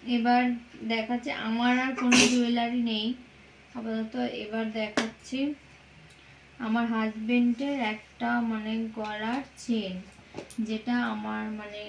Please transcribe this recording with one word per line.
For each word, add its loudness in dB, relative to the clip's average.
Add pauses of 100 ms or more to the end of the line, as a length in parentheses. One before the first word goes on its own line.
(160)
এবার 6 (500)
দেখাচ্ছে -2 (180)
আমার 4
আর 0
কোনো 6 (140)
জুয়েলারি 2
নেই 0 (680)
আপাতত। -4 (300)
এবার -4
দেখাচ্ছি -4 (1200)
আমার 0
হাজব্যান্ডের 2
একটা -4 (100)
মানে -2 (240)
গলার -4 (200)
চেন, -2 (760)
যেটা -2 (200)
আমার -4
মানে -10